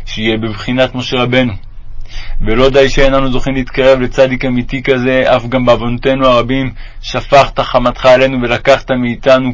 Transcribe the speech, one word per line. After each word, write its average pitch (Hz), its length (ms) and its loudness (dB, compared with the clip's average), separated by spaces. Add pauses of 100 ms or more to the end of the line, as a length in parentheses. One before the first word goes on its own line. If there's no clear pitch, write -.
שיהיה 110 320 -4
בבחינת 123 580 -2
משה 127 220 -4
רבנו. 123 360 0 (880)
ולא 120 280 4
די 135 200 4
שאיננו 135 420 2
זוכים 127 220 0
להתקרב 131 460 2
לצדיק 127 460 0
אמיתי 127 380 -4
כזה, 131 400 0 (120)
אף 117 100 -2
גם 123 200 -2
בעוונותינו 120 640 0
הרבים 123 440 0 (300)
שפכת - 580 0
חמתך 123 460 0
עלינו, 131 360 4
ולקחת 123 500 0
מאיתנו 127 640 0